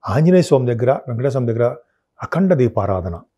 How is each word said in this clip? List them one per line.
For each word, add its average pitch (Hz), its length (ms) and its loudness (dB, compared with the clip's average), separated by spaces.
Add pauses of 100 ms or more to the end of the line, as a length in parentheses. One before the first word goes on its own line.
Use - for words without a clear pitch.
(100)
ఆంజనేయ 180 320 4
స్వామి 123 340 2
దగ్గర, 120 160 0 (160)
వెంకటేశ్వర 123 220 -4
స్వామి 123 240 -2
దగ్గర 120 220 0 (480)
అఖండ 185 300 0
దీపారాధన 98 680 -2 (180)